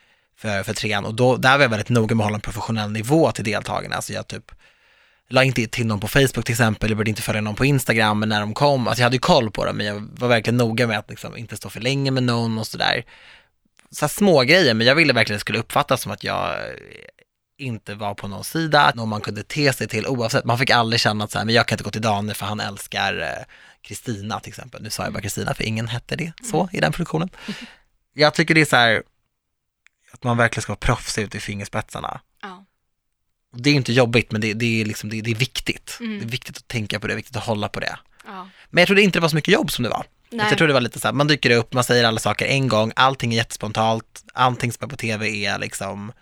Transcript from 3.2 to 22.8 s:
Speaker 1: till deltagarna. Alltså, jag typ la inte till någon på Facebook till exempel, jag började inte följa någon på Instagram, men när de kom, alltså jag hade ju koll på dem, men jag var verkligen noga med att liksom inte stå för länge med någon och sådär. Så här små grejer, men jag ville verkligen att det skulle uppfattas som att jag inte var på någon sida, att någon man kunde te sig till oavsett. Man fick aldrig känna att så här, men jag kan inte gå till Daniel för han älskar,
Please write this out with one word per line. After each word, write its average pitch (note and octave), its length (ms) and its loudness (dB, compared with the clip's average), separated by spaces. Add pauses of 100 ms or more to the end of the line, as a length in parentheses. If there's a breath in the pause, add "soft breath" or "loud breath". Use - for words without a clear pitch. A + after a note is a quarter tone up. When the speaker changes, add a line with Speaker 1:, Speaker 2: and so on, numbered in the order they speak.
Speaker 1:
till - 120 -6
deltagarna. G2 520 -4
Alltså, - 180 -6
jag G2+ 140 -8
typ - 240 -14 (800 soft breath)
la C3 140 4
inte B2 240 0
till A#2 180 -2
någon A2 140 0
på G#2+ 80 -4
Facebook C3 380 2
till A#2+ 80 -2
exempel, A2 360 2
jag G#2+ 80 0
började G#2+ 120 0
inte G#2+ 120 -4
följa G#2+ 200 -4
någon G#2+ 140 -4
på B2+ 100 2
Instagram, A2+ 540 2
men G#2+ 100 0
när G#2+ 100 0
de G#2 140 -4
kom, C#3 340 2
alltså A2 140 0
jag B2 40 6
hade A#2+ 100 4
ju B2+ 40 2
koll B2 320 4
på - 140 -4
dem, G2 120 -4
men G#2 80 -4
jag G#2 280 -6
var A#2+ 140 -2
verkligen A#2 300 2
noga A#2 300 2
med G#2+ 120 0
att - 100 -14
liksom A2 280 -14
inte A2+ 200 -12
stå - 120 -14
för - 100 -12
länge C#3 320 0
med C3 120 0
någon A#2 340 0
och A2 100 -4
sådär. - 360 -2 (880 loud breath)
Så - 140 -4
här D3 40 2
små F3+ 340 6
grejer, D3 300 6
men A2+ 140 2
jag C3+ 80 6
ville D3+ 180 6
verkligen A2 220 2
att G#2 40 -4
det - 20 -8
skulle G#2+ 180 -2
uppfattas C3+ 420 0
som G2+ 100 -8
att G#2 120 -10
jag F#2+ 320 -2 (1000)
inte A#2 380 -8
var G#2 180 -6
på - 140 -12
någon G2+ 160 -10
sida, D#3 380 2
att D3 140 4
någon A2+ 140 -4
man G#2+ 120 -4
kunde G#2+ 220 -6
te C#3+ 300 0
sig A#2 140 -6
till G#2+ 200 -4
oavsett. A#2+ 380 -2
Man A#2+ 120 2
fick B2+ 120 2
aldrig A#2 320 4
känna G#2+ 220 2
att G#2+ 80 -6
så - 60 -4
här, G2+ 80 -2
men A2+ 100 2
jag A#2 120 4
kan - 80 0
inte - 80 -4
gå G#2 80 -8
till G#2+ 100 -6
Daniel G#2 340 -2
för - 100 -8
han G#2+ 140 -6
älskar, G2 640 -4